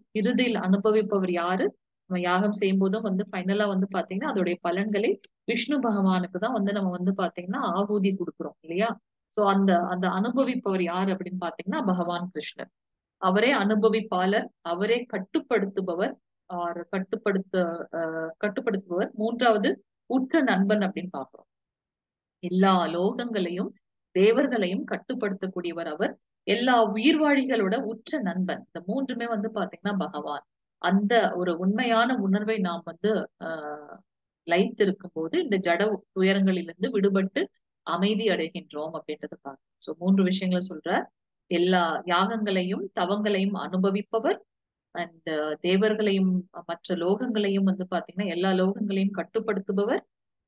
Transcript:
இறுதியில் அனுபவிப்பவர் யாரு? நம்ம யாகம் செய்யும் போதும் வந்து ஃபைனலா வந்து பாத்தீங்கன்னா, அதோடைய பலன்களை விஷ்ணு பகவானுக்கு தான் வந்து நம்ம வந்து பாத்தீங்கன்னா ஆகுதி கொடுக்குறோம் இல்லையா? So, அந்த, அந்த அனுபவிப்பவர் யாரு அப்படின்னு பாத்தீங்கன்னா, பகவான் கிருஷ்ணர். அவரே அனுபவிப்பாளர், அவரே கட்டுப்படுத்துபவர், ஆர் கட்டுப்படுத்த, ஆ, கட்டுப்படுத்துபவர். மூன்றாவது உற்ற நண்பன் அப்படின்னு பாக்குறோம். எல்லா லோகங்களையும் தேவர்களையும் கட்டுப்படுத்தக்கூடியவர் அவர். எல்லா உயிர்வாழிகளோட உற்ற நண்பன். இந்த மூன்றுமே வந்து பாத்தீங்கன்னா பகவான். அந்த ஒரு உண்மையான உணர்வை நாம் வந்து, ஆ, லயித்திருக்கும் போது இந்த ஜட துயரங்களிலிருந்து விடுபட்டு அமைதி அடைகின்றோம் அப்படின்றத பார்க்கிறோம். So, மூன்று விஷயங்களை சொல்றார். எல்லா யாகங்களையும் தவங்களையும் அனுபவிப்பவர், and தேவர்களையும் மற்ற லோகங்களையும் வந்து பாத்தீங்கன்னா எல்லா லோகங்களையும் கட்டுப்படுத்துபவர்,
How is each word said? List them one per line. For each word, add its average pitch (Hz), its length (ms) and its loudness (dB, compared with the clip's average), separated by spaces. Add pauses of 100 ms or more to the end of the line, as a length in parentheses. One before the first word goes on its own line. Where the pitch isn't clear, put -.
(100)
இறுதியில் 240 440 2
அனுபவிப்பவர் 196 760 2
யாரு? 180 460 0 (300)
நம்ம 180 180 -2
யாகம் 185 280 2
செய்யும் 196 260 2
போதும் 190 240 0
வந்து 190 280 -2
ஃபைனலா 196 360 0
வந்து 196 280 0
பாத்தீங்கன்னா, 190 400 -4
அதோடைய 175 260 0
பலன்களை 202 600 0 (240)
விஷ்ணு 247 360 -2
பகவானுக்கு 190 580 0
தான் 220 140 -2
வந்து 202 200 0
நம்ம 196 180 -2
வந்து 180 260 -2
பாத்தீங்கன்னா 180 400 -4
ஆகுதி 196 600 0
கொடுக்குறோம் 170 440 -8
இல்லையா? 196 400 -2 (300)
So, 208 200 2
அந்த, 196 280 6
அந்த 180 300 -2
அனுபவிப்பவர் 226 720 0
யாரு 185 300 0
அப்படின்னு 185 280 -6
பாத்தீங்கன்னா, 196 460 -4
பகவான் 180 480 -2
கிருஷ்ணர். - 340 -10 (480)
அவரே 208 380 4
அனுபவிப்பாளர், 208 920 2 (140)
அவரே 214 520 -2
கட்டுப்படுத்துபவர், 196 1000 -2 (320)
ஆர் 175 420 -6
கட்டுப்படுத்த, 185 1040 -2
ஆ, 160 400 -4 (140)
கட்டுப்படுத்துபவர். 196 640 -4
மூன்றாவது 233 720 0 (220)
உற்ற 262 360 2
நண்பன் 202 360 2
அப்படின்னு 185 340 -4
பாக்குறோம். - 580 -14 (680)
எல்லா 185 480 4
லோகங்களையும் 190 840 -2 (420)
தேவர்களையும் 226 760 2
கட்டுப்படுத்தக்கூடியவர் 185 1040 -6
அவர். 156 300 -4 (240)
எல்லா 233 500 2
உயிர்வாழிகளோட 262 880 2
உற்ற 226 380 -6
நண்பன். 180 380 -4
இந்த - 280 -14
மூன்றுமே 240 400 -4
வந்து 220 280 -4
பாத்தீங்கன்னா 202 440 -4
பகவான். 151 440 -6 (380)
அந்த 202 560 4
ஒரு 175 220 -2
உண்மையான 226 580 2
உணர்வை 214 420 0
நாம் 175 260 -4
வந்து, 190 460 -2 (100)
ஆ, 151 600 -10 (480)
லயித்திருக்கும் 190 600 2
போது 165 300 -2
இந்த 208 160 0
ஜட 190 380 2 (240)
துயரங்களிலிருந்து 190 720 2
விடுபட்டு 196 560 2 (360)
அமைதி 196 440 0
அடைகின்றோம் 165 640 -2
அப்படின்றத 151 500 -10
பார்க்கிறோம். 139 180 -14 (180)
So, 156 200 -8
மூன்று 190 260 4
விஷயங்களை 185 440 0
சொல்றார். 175 380 -2 (400)
எல்லா 170 560 2
யாகங்களையும் 190 800 0 (180)
தவங்களையும் 202 540 0
அனுபவிப்பவர், 196 840 -2 (540)
and 170 380 -8 (300)
தேவர்களையும் 190 880 2 (180)
மற்ற 170 280 -6
லோகங்களையும் 196 680 0
வந்து 190 280 0
பாத்தீங்கன்னா 185 360 -4
எல்லா 180 240 0
லோகங்களையும் 196 600 0
கட்டுப்படுத்துபவர், 202 880 -2 (460)